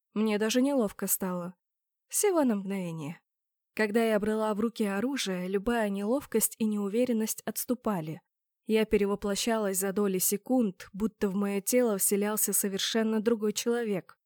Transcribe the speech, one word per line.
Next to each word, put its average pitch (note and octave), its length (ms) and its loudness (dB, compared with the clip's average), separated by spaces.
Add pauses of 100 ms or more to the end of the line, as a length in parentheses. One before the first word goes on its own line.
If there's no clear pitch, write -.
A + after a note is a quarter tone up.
(140)
Мне G#3+ 240 0
даже A3 240 2
неловко B3+ 440 0
стало. F3+ 480 -4 (540)
Всего F4 360 2
на A#3 120 2
мгновение. F3 640 -6 (540)
Когда G#3+ 300 2
я A3 160 2
брала G#3+ 340 0
в G3 60 -2
руки A3+ 240 -2
оружие, G3 640 -2
любая G#3 400 0
неловкость G#3+ 680 -2
и A3+ 60 0
неуверенность G#3+ 800 0
отступали. G3 760 -4 (460)
Я A3 180 2
перевоплощалась G3+ 920 0
за G3 140 0
доли F#3+ 260 2
секунд, G#3 760 0
будто G#3 360 -2
в F#3 60 -4
мое G3+ 260 0
тело A#3 380 2
вселялся G#3 540 0
совершенно A3 680 0
другой G#3+ 320 0
человек. A3+ 720 -4